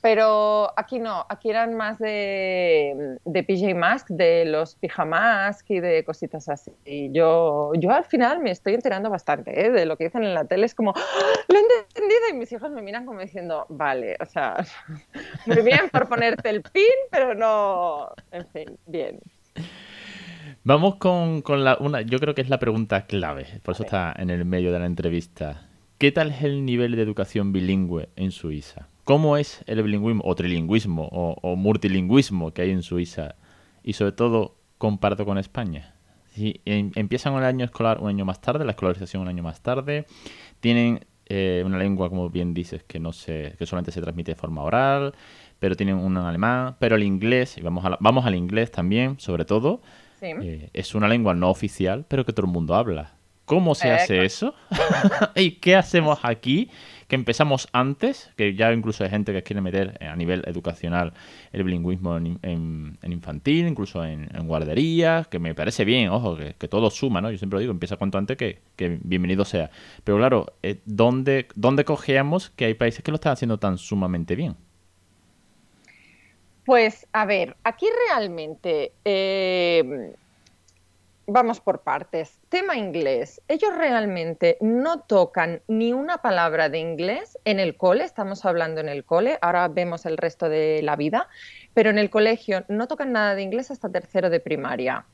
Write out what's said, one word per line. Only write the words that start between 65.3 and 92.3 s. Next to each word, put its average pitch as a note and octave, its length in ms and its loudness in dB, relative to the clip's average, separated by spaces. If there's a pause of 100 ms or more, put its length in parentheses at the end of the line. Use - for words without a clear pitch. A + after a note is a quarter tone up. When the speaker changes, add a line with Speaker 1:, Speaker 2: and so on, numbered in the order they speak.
Speaker 2:
me E2 160 -4
parece F#2+ 320 -2
bien, A2+ 240 2
ojo, G2+ 280 0
que, D2+ 200 -10
que - 100 -10
todo A2+ 220 0
suma, A2+ 320 -2
¿no? A2 80 -4
Yo G#2 80 -6
siempre G2 200 -4
lo G2 40 0
digo, A#2+ 100 -2
empieza F2+ 260 -6
cuanto G2 200 -2
antes G2+ 200 -2
que, G2+ 200 -4 (200)
que F2 260 -2
bienvenido F#2 420 0
sea. D#2+ 240 -2 (340)
Pero G2+ 140 2
claro, B2 360 2 (100)
eh, G2+ 220 -4
¿dónde, B2 680 2
dónde C3+ 320 2
cojeamos C#3+ 680 0
que - 140 -2
hay A2 80 2
países A2+ 300 -2
que - 80 -4
lo D3+ 40 -2
están D3+ 180 0
haciendo A2+ 260 -2
tan F#2+ 180 -2
sumamente F2+ 580 -2
bien? C#3+ 200 -6 (2000)
Speaker 1:
Pues, A#3 480 4
a G#3+ 120 2
ver, F#3 380 -2
aquí A3+ 220 -2 (240)
realmente... E3+ 800 -2 (140)
Eh, F#3 1120 0 (1120)
vamos A#3 320 2
por - 220 -2
partes. D#3 580 -6 (100)
Tema F#4 260 -2
inglés. D3+ 720 -2
Ellos F4+ 300 0
realmente F#3 840 0
no B3+ 400 0
tocan F3 640 2
ni A3+ 260 0
una D#4 300 -4
palabra E3 460 2
de D#3 100 -4
inglés F3 640 -6
en G#3 140 0
el F3 180 -2
cole, F#3+ 260 2
estamos G#3 420 -8
hablando D#3+ 360 0
en D#3 80 -4
el C#3+ 160 -8
cole, A3 360 2
ahora F3 260 2
vemos F3 400 -4
el D#3+ 100 -2
resto E3+ 320 -2
de D#3 320 2
la D3 140 0
vida, D#3+ 320 0 (480)
pero A3 160 6
en G#3 80 2
el G3+ 100 2
colegio G#3+ 580 2